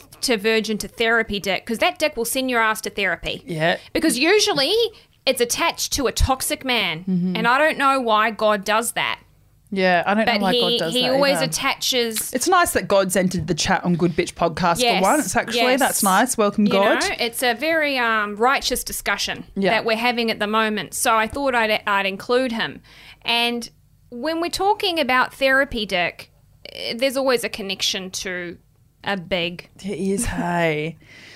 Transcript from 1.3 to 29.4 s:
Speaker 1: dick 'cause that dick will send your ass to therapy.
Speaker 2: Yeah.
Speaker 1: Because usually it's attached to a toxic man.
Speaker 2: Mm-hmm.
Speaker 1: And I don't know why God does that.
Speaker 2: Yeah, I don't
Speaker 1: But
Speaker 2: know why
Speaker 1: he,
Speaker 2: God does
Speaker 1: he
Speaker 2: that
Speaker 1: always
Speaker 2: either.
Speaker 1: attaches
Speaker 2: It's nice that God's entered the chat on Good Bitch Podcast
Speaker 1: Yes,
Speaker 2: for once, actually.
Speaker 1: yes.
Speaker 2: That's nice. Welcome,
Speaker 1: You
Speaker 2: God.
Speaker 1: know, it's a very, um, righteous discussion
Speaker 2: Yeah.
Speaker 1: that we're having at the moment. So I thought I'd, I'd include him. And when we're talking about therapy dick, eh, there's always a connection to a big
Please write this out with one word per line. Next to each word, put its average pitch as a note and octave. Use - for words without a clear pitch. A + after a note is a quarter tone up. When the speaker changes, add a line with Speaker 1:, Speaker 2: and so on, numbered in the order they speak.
Speaker 1:
dick F#3
'cause A3+
that F4
dick D4+
will A#3
send C4
your A#3
ass A3
to G3+
therapy. F#3
Speaker 2:
Yeah. E3
Speaker 1:
Because B3
usually F4+
it's C4
attached -
to C#4
a G3
toxic C4
man. G3+
Speaker 2:
Mm-hmm. F#3
Speaker 1:
And A3+
I B3
don't D4+
know C4+
why A3
God G#3+
does A3+
that. C3+
Speaker 2:
Yeah, F#3
I G3
don't G#3+
Speaker 1:
But A#3
Speaker 2:
know G#3
why F#3+
Speaker 1:
he, B3
Speaker 2:
God A#3
does E3
Speaker 1:
he B3
Speaker 2:
that B3+
Speaker 1:
always C#4
Speaker 2:
either. C4+
Speaker 1:
attaches A#3+
Speaker 2:
It's C4
nice F4
that F#3+
God's G3
entered F#3
the E3+
chat F3
on F3
Good E3+
Bitch -
Podcast E3+
Speaker 1:
Yes, A#3
Speaker 2:
for F#3+
once, A#3+
actually. A3+
Speaker 1:
yes. B3+
Speaker 2:
That's -
nice. G3+
Welcome, G#3
Speaker 1:
You A#3+
Speaker 2:
God. G#3+
Speaker 1:
know, F#4+
it's A#3
a B3
very, D4
um, A3
righteous B3
discussion -
Speaker 2:
Yeah. G3
Speaker 1:
that A3
we're A3
having A#3
at -
the G#3+
moment. G#3+
So A#3
I A3
thought C4+
I'd, A3
I'd G3
include A#3+
him. F#3+
And A#3
when D4+
we're F4
talking G4
about B3+
therapy C4+
dick, F3+
eh, -
there's B3+
always B3+
a G3+
connection F#3+
to F3+
a G3+
big F3